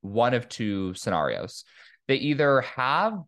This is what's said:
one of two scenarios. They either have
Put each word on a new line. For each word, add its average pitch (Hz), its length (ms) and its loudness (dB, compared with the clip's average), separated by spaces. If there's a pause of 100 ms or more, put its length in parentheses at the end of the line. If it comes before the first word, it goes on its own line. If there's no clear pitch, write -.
one 113 320 2
of 117 140 0
two 98 460 -4
scenarios. 76 720 -2 (420)
They 135 100 2
either 143 460 2
have 170 640 -2